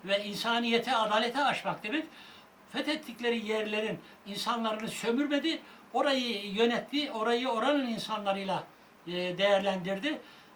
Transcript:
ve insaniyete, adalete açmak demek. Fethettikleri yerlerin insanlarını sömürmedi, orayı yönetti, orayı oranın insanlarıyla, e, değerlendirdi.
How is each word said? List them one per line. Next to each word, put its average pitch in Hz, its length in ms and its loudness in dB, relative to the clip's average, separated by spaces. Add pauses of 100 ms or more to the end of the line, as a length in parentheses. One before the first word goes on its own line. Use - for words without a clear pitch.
ve 202 200 0
insaniyete, 233 720 0
adalete 226 480 2
açmak - 400 0
demek. 294 200 -2 (680)
Fethettikleri 240 760 -2
yerlerin 214 520 -2 (280)
insanlarını 220 640 -2
sömürmedi, 285 720 0 (320)
orayı 247 540 2
yönetti, 240 680 2
orayı 233 360 0
oranın 254 380 2
insanlarıyla, 196 760 -2 (420)
e, 170 60 -6
değerlendirdi. 190 1080 0 (360)